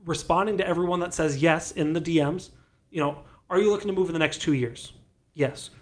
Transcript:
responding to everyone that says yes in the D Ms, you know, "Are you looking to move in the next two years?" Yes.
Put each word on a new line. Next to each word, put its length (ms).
responding 540
to 80
everyone 320
that 160
says 260
yes 300
in 220
the 60
D 240
Ms, 280
you 100
know, 160
"Are 100
you 120
looking 160
to 60
move 160
in 40
the 60
next 240
two 100
years?" 400
Yes. 380